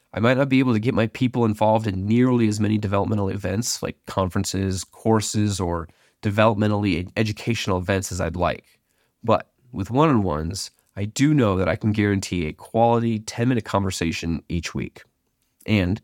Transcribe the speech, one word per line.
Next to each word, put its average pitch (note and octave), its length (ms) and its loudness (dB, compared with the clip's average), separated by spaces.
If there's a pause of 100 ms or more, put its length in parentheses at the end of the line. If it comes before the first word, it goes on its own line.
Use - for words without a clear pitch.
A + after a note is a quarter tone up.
(140)
I A2 60 -2
might B2 160 4
not C3+ 140 0
be C3 80 4
able B2+ 160 4
to G#2+ 60 2
get B2 120 0
my A2+ 140 2
people A#2+ 400 0
involved A2 400 2
in F#2+ 200 -2
nearly A#2+ 400 4
as G#2+ 140 0
many G#2+ 160 2
developmental G2+ 540 0
events G2+ 520 -4
like - 140 -8 (100)
conferences, F#2+ 800 -2
courses, G#2+ 760 0
or E2+ 300 -4 (320)
developmentally G#2 800 2
ed-, F#2 180 -8
educational G#2 640 -2
events F#2 340 -2
as F#2 80 -6
I'd E2+ 160 -4
like. - 440 -4 (440)
But A2 260 0 (200)
with F#2+ 200 -8
one-on-ones, G2 800 0 (260)
I G2+ 100 -4
do C3+ 260 2
know A2+ 240 4
that F#2 120 0
I F#2 80 0
can G#2+ 160 0
guarantee G2 540 0
a D2+ 60 -6
quality A#2 680 0
ten-minute A#2+ 440 -2
conversation E2+ 840 -2
each F2 240 -6
week. - 280 -8 (640)
And, G2 400 0